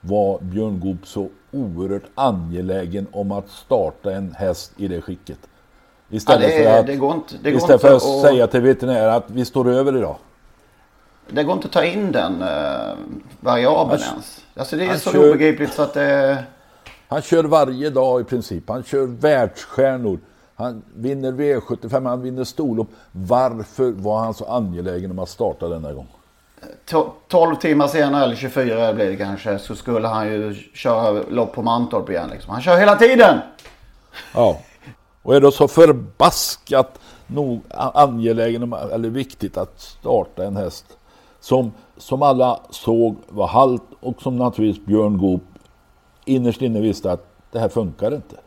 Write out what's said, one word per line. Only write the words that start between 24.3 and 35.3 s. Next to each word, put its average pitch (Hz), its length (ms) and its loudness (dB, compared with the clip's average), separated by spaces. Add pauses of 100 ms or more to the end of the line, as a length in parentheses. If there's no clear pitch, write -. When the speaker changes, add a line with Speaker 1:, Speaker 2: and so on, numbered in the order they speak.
Speaker 1:
så - 100 -12
angelägen 92 680 -6
om 92 80 -10
att 92 100 -8
starta 92 400 -6
denna 78 240 -8
gång? 65 140 -14 (840)
Speaker 2:
To-, 160 200 0 (180)
tolv 165 280 2
timmar 147 320 0
senare, 143 360 0
eller 120 120 -2
tjugofyra 117 560 -2
blir 104 180 0
det 98 60 -6
kanske, 98 420 -6
så - 180 -12
skulle 113 320 -4
han 110 180 -4
ju 107 280 -6 (200)
köra 113 360 0 (180)
lopp 113 240 -2
på 120 100 -10
Mantorp 113 480 -2
igen, 85 220 -4
liksom. - 200 -14
Han 123 100 -8
kör 175 160 4
hela 208 180 6
tiden! 233 420 8 (960)
Speaker 1:
Ja. 98 240 2 (640)
Och 131 140 4